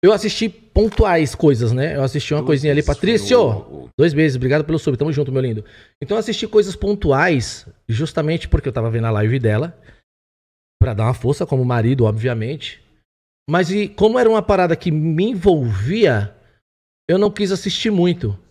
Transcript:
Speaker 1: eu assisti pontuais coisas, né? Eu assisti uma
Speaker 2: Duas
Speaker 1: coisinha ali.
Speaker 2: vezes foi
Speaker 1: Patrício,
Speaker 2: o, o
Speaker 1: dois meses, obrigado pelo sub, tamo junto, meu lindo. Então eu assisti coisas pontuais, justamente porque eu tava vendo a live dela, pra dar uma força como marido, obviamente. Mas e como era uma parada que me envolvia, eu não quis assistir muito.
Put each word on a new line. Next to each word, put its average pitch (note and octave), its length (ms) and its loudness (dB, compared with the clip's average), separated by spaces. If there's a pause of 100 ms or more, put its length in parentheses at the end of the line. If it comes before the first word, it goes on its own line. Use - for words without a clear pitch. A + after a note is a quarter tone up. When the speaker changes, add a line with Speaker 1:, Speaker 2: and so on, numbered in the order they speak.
Speaker 1:
eu G3 80 8
assisti G#3 380 -2
pontuais F#3+ 840 0
coisas, A#2+ 380 2
né? C#3+ 240 -2
Eu C#3 60 -2
assisti C#3 320 -2
uma D3 60 0
Speaker 2:
Duas C3 80 -4
Speaker 1:
coisinha D3 220 2
ali. C#3+ 120 2
Speaker 2:
vezes - 40 -2
foi C#3+ 80 0
Speaker 1:
Patrício, - 460 2
Speaker 2:
o, G2+ 440 -2
o A#1+ 120 -20
Speaker 1:
dois D#3+ 160 4
meses, D3 240 2
obrigado C3 260 0
pelo D#3 160 -2
sub, C3+ 200 -2
tamo D3+ 120 -2
junto, C3+ 220 -4
meu C3 80 0
lindo. A2 240 -4 (340)
Então D3 160 -6
eu A3 40 0
assisti A3 280 -6
coisas G#3 300 2
pontuais, E3 920 0 (220)
justamente D#3 580 -2
porque D3 220 0
eu B2 40 -6
tava A2+ 180 -2
vendo A2+ 160 -2
a A2+ 40 0
live G#2+ 280 0
dela, A#2+ 360 0 (1040)
pra C3 140 2
dar G#2+ 120 -2
uma B2 100 0
força D3 320 -2
como C3 180 0
marido, B2 400 0
obviamente. A2+ 760 -4 (680)
Mas E3+ 220 0
e G3+ 180 -2
como A3 300 2
era A#3+ 100 4
uma A3 140 2
parada F3+ 340 2
que F3+ 140 -4
me D#3 340 0
envolvia, D3+ 1120 0 (720)
eu E3+ 80 2
não G3+ 140 2
quis G3+ 200 -4
assistir G3 400 -4
muito. F3 480 0 (120)